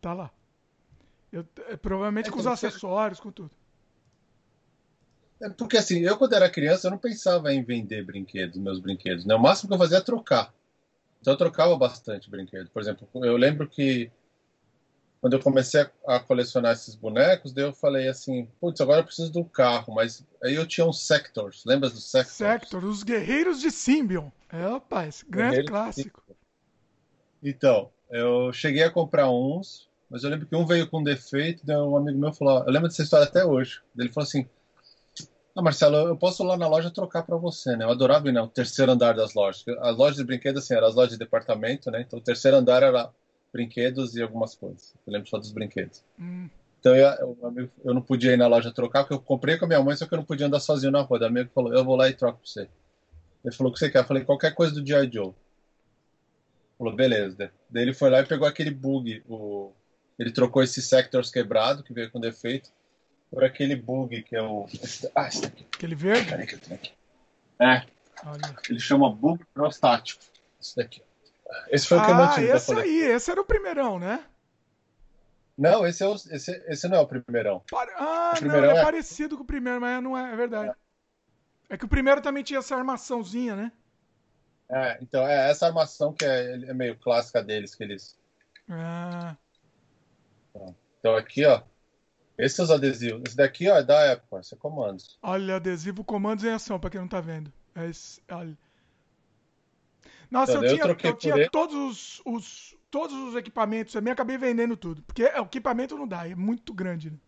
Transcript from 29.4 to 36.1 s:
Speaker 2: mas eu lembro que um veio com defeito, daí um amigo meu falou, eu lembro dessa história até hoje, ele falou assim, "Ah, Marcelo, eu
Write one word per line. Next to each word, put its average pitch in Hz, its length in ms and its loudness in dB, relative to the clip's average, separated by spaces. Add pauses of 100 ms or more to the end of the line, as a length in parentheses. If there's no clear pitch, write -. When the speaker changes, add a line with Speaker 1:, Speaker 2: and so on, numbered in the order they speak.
Speaker 2:
mas 120 120 -10
eu 143 60 -4
lembro 151 180 -6
que - 80 -6
um 165 120 2
veio 165 200 4
com 156 160 -4
defeito, 147 600 -2
daí 147 140 0
um 143 180 0
amigo 143 220 0
meu 147 120 0
falou, 135 340 2
eu 127 60 0
lembro 160 180 2
dessa 165 140 -4
história 147 240 6
até 180 160 4
hoje, 131 380 0 (180)
ele 120 120 -2
falou 143 160 -4
assim, 135 220 -4 (1040)
"Ah, 190 60 -6
Marcelo, 151 360 4
eu 160 200 2